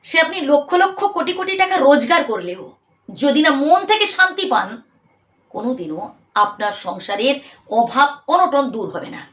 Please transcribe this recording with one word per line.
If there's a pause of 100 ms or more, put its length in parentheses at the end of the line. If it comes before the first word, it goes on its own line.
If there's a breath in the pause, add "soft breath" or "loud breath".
সে
আপনি (120)
লক্ষ (120)
লক্ষ (160)
কোটি
কোটি
টাকা (100)
রোজগার
করলেও (600)
যদি
না (120)
মন (100)
থেকে (100)
শান্তি
পান, (880)
কোনোদিনও (420)
আপনার (120)
সংসারের (420 loud breath)
অভাব (240)
অনটন (100)
দূর
হবে
না। (120)